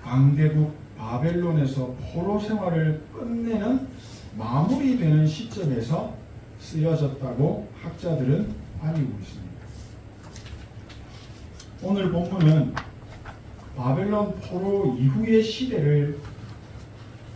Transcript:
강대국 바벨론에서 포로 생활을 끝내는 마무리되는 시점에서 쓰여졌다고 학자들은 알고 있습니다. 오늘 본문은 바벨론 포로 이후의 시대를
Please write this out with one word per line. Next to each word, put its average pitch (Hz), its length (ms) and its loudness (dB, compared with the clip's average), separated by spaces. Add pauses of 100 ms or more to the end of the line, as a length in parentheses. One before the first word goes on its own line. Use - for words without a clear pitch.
강대국 147 720 4 (220)
바벨론에서 139 960 0 (180)
포로 196 260 0
생활을 175 640 0 (120)
끝내는 233 760 0 (500)
마무리되는 160 880 4
시점에서 151 880 -2 (460)
쓰여졌다고 151 1080 0 (140)
학자들은 160 720 0 (300)
알고 160 160 0
있습니다. 101 560 -6 (2250)
오늘 190 300 0
본문은 170 640 4 (1000)
바벨론 185 640 2
포로 190 600 0
이후의 220 440 6
시대를 147 760 2 (1160)